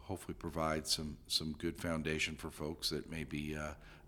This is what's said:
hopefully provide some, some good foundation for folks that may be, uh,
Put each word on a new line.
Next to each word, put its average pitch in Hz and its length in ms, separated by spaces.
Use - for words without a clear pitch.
hopefully 87 340
provide 78 480
some, 76 300
some 78 300
good 82 240
foundation 80 540
for 76 160
folks - 400
that 76 180
may 80 140
be, 76 320
uh, 76 180